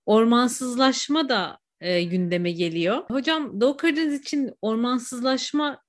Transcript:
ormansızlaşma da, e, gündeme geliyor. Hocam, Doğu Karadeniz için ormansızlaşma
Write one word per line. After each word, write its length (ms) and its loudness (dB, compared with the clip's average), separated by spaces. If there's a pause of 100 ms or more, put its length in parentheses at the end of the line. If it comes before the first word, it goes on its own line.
ormansızlaşma 1200 2
da, 300 -2 (220)
e, 220 0
gündeme 500 0
geliyor. 560 -2
Hocam, 520 -4
Doğu 160 4
Karadeniz 440 0
için 320 -4 (100)
ormansızlaşma 1300 -2